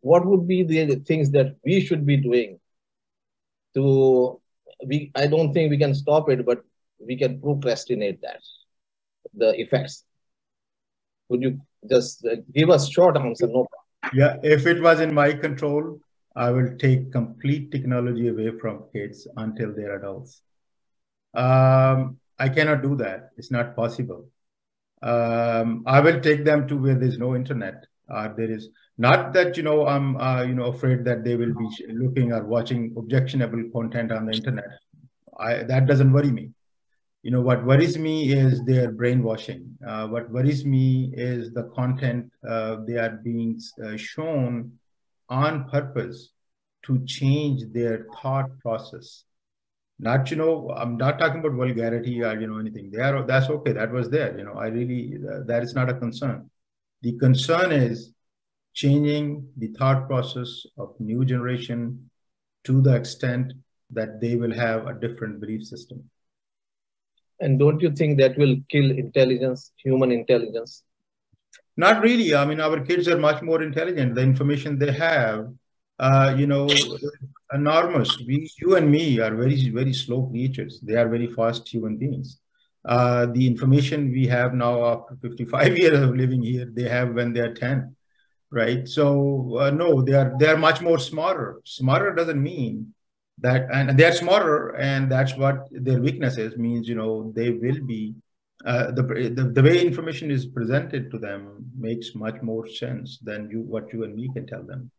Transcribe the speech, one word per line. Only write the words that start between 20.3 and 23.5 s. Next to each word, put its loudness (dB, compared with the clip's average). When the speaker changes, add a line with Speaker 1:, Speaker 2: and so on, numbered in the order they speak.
Speaker 2:
Um, 4
I 0
cannot 2
do 0
that. -6
It's -14